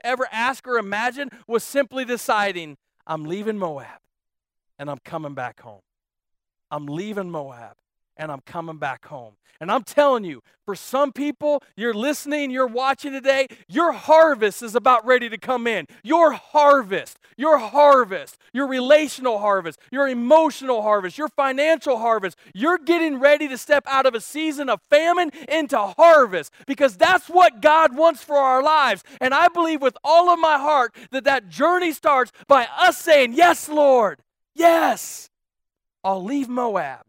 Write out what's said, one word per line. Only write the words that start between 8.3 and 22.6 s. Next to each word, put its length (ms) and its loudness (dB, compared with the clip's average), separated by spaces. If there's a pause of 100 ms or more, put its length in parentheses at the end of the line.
I'm 100 -14
coming 360 -14
back 300 -10
home." 300 -20 (240)
And 80 -8
I'm 140 -4
telling 400 0
you, 180 -12 (240)
for 80 -10
some 380 -4
people, 500 -4 (140)
you're 180 -6
listening, 560 -6
you're 160 -4
watching 460 -6
today, 360 -2 (200)
your 240 0
harvest 720 2
is 100 -10
about 320 2
ready 220 0
to 100 -10
come 300 -6
in. 180 -4 (160)
Your 300 4
harvest, 880 0 (160)
your 220 2
harvest, 800 2 (160)
your 140 -4
relational 720 0
harvest, 380 -2 (140)
your 160 -2
emotional 720 0
harvest, 360 -2
your 100 -4
financial 720 -2
harvest, 400 -2 (160)
you're 240 0